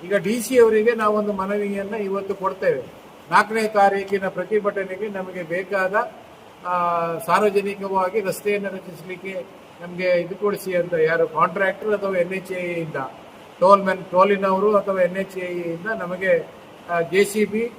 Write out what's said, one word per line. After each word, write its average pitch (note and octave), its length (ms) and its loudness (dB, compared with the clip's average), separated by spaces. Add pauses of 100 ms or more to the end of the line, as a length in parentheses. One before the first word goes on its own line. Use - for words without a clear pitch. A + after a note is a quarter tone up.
ಈಗ F#3 120 -2
ಡಿ G3+ 260 0
ಸಿ B3+ 180 2
ಅವರಿಗೆ A3 320 6
ನಾವು G#3+ 260 2
ಒಂದು G#3 160 0
ಮನವಿಯನ್ನ G3+ 640 -4
ಇವತ್ತು G3 400 -4
ಕೊಡ್ತೇವೆ. F#3 460 0 (500)
ನಾಲ್ಕನೇ G#3 360 2
ತಾರೀಕಿನ G3 600 2
ಪ್ರತಿಭಟನೆಗೆ F#3+ 800 -2
ನಮಗೆ F#3 360 -8
ಬೇಕಾದ, F#3+ 680 -2 (540)
ಆ, F3+ 80 -2 (440)
ಸಾರ್ವಜನಿಕವಾಗಿ G3 1040 0
ರಸ್ತೆಯನ್ನು G3 480 -2
ರಚಿಸಲಿಕ್ಕೆ F3+ 760 -12 (360)
ನಮಗೆ F3 400 0
ಇದು E3+ 140 -6
ಕೊಡಿಸಿ G3 400 -2
ಅಂತ F3 180 0
ಯಾರು E3 340 2
ಕಾಂಟ್ರಾಕ್ಟರ್ F#3+ 680 0
ಅಥವಾ G3 220 -2
ಎನ್ F3+ 180 0
ಎಚ್ F#3+ 180 -8
ಎ F3+ 220 -4
ಇಂದ, E3 220 -6 (640)
ಟೋಲ್ F#3+ 240 8
ಮ್ಯಾನ್, F#3 280 -2
ಟೋಲಿನವರು G3 680 4
ಅಥವಾ G3 240 0
ಎನ್ F3+ 160 0
ಎಚ್ F#3+ 200 -6
ಎ F3+ 80 -6
ಇಂದ E3+ 400 -6 (140)
ನಮಗೆ, F3+ 480 0 (420)
ಆ, E3+ 120 0
ಜೆ F3+ 220 2
ಸಿ G#3+ 220 0
ಬಿ A3+ 340 -4